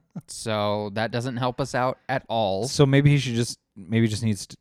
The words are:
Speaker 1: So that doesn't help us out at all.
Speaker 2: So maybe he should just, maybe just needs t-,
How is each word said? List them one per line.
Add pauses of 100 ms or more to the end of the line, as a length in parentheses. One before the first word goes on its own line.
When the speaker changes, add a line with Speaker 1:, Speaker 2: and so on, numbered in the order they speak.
(300)
Speaker 1:
So
that
doesn't
help
us
out
at
all.
Speaker 2:
So
maybe
he
should
just, (160)
maybe
just
needs
t-,